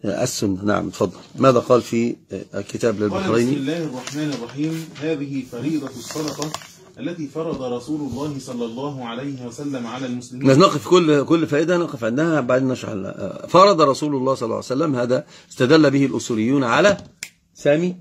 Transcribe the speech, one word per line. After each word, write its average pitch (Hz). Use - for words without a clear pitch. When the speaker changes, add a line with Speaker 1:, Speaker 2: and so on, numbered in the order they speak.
Speaker 1:
السنة. 101
نعم، 95
اتفضل. 90
ماذا 127
قال 120
في، 117
آه، 98
كتاب 110
Speaker 2:
قال: 101
Speaker 1:
للبحريني؟ 110
Speaker 2:
"بسم 143
الله 156
الرحمن 139
الرحيم. 147
هذه 139
فريضة 135
الصدقة 147
التي 165
فرض 156
رسول 127
الله 135
صلى 120
الله 131
عليه 123
وسلم 131
على 127
المسلمين". 127
Speaker 1:
نقف 180
كل، 151
كل 160
فائدة 151
نقف 151
عندها، 147
بعدين 127
نشرح 127
ال-، 98
آه، -
فرض 185
رسول 143
الله 131
صلى 120
الله 110
عليه 104
وسلم، 131
هذا 123
استدل 139
به 139
الأصوليون 123
على 156
سامي. 170